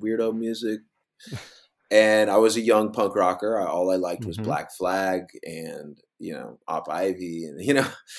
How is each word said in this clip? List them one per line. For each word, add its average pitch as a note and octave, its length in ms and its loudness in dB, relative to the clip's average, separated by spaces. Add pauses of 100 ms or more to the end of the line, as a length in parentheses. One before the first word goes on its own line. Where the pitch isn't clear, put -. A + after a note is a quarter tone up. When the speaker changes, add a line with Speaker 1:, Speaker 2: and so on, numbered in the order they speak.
Speaker 1:
weirdo A2+ 340 -2
music." A2+ 460 -4 (520)
Speaker 2:
<laughs> - 60 -8 (520)
Speaker 1:
And G#2+ 400 6
I G2+ 60 4
was A2 200 6
a A#2 40 -2
young G#2+ 320 4
punk G#2 240 0
rocker. G2+ 420 2
I, F#2+ 60 0
all F2 260 0
I F#2 60 2
liked F2+ 300 -4
was E2+ 100 -8
Speaker 2:
Mm-hmm. G#2+ 80 -8
Speaker 1:
Black D2 320 -4
Flag F#2 460 0 (200)
and, D#2 560 -12 (200)
you E2 160 -8
know, A#1+ 240 -12 (100)
Op D#2 220 -6
Ivy F2 560 -4
and, D2+ 140 -12
<laughs> F#2+ 40 -10
you C#3 100 2
know. C3+ 120 2 (320)